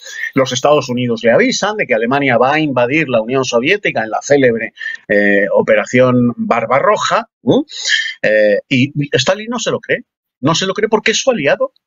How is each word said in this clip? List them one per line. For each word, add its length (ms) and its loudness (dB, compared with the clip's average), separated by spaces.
los 180 0
Estados 360 0
Unidos 360 -4
le 80 4
avisan 440 0
de 100 -4
que 80 -2
Alemania 440 0
va 160 2
a 60 0
invadir 480 0
la 120 0
Unión 240 -2
Soviética 600 -2
en 60 -8
la 120 -4
célebre, 500 0
eh, 440 2
Operación 840 2
Barbarroja, 920 0
¿no? 220 2
Eh, 460 2
y 240 2
Stalin 340 -2
no 80 -6
se 140 -4
lo 80 -4
cree, 240 -4
no 140 0
se 120 -2
lo 80 -4
cree 140 -2
porque 240 0
es 60 -4
su 120 0
aliado, 420 0